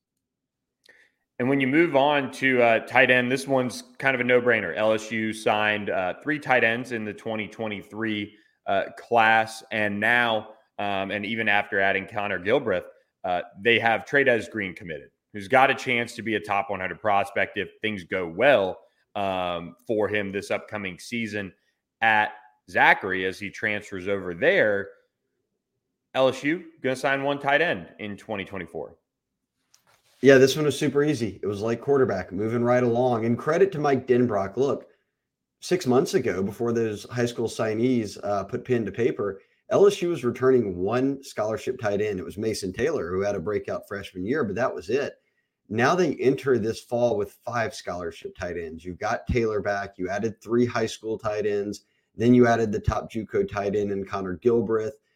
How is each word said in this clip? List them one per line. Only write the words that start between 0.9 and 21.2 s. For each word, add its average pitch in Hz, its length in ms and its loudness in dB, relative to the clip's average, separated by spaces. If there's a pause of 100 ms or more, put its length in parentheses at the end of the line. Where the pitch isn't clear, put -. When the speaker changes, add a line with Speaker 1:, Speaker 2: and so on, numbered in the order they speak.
Speaker 1:
And 123 100 0
when 139 120 2
you 131 60 2
move 151 300 4
on 139 360 4
to, 131 300 2
uh, 113 180 6
tight 123 300 4
end, 123 220 4
this 139 160 -4
one's 127 340 -2 (160)
kind 135 160 0
of 123 60 -4
a 123 40 0
no-brainer. 117 520 2
L 110 160 2
S 107 180 -2
U 110 220 -4
signed, 107 580 0
uh, 92 320 -2
three 151 160 -4
tight 127 240 2
ends 117 300 0
in 110 120 -6
the 104 80 -8
twenty 107 360 -8
twenty-three, 107 880 -6 (300)
uh, 98 180 0 (120)
class, 113 760 2
and 104 260 -2
now, 113 520 2 (280)
um, 98 320 -4
and 104 160 -4
even 113 220 -2
after 101 320 2
adding 98 260 2
Connor 101 320 -4
Gilbreth, 101 460 0 (400)
uh, 90 180 -2 (180)
they 113 200 4
have 110 240 0
Trey'Dez 123 480 2
Green 101 200 -6
committed, 78 380 -14 (220)
who's 101 160 -12
got 131 200 6
a 131 60 2
chance 120 400 -4
to 113 80 -12
be 107 140 -2
a 98 40 0
top 101 300 -2
one 95 80 -4
hundred 90 220 -6
prospect 101 580 0
if 90 120 -6 (100)
things 104 240 -6
go 92 240 -6
well, 98 500 2 (380)
um, 90 580 -4 (100)
for 107 220 0
him 101 240 -2
this 98 220 -6
upcoming 98 440 -8
season 104 560 -8 (500)